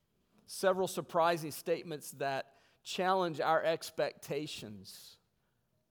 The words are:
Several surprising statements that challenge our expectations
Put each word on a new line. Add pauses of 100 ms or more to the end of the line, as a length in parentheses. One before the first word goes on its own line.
(460)
Several
surprising
statements
that (360)
challenge
our
expectations (760)